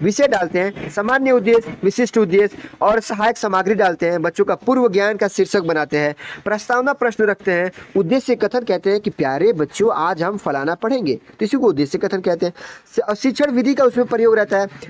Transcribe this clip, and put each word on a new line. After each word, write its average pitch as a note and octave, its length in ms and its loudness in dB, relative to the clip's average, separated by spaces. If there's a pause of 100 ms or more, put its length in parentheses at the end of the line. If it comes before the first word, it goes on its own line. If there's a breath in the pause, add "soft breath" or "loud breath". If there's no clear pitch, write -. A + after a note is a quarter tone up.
विषय G#3+ 260 2
डालते F3+ 300 0
हैं, F#3+ 320 -4
सामान्य C4 420 0
उद्देश्य, A#3 520 2
विशिष्ट A3+ 340 0
उद्देश्य G3 380 2 (240 loud breath)
और G#3+ 200 2
सहायक A3 360 -2
सामग्री F#3+ 380 0
डालते F3+ 320 0
हैं, E3+ 160 0
बच्चों E3+ 220 0
का G3 100 0
पूर्व B3 380 2
ज्ञान G3+ 240 0
का G3 120 0
शीर्षक F#3+ 320 0
बनाते D#3 380 -2
हैं, D3 160 0 (300 loud breath)
प्रस्तावना B3 480 0
प्रश्न A#3+ 320 0
रखते G3 280 0
हैं, F3 200 0 (240 loud breath)
उद्देश्य A3+ 400 0
कथन A3+ 240 -2
कहते G3 300 -2
हैं G#3 100 0
कि, G#3 100 -4
"प्यारे D3 420 0
बच्चों D#3+ 420 0
आज E3 280 -2
हम G3+ 140 -2
फलाना D3 380 -2
पढ़ेंगे।" A3 400 -2
तो - 300 -8
इसी A3 120 0
को B3+ 100 2
उद्देश्य D3 320 0
कथन F#3+ 220 -2
कहते F3 260 0
हैं। F3 60 -2 (440 loud breath)
स-, - 180 0
शिक्षण C4+ 360 0
विधि B3 240 2
का C#4 100 2
उसमें A#3+ 220 2
प्रयोग A3+ 300 2
रहता G#3 220 2
है, G3 100 -2 (220 loud breath)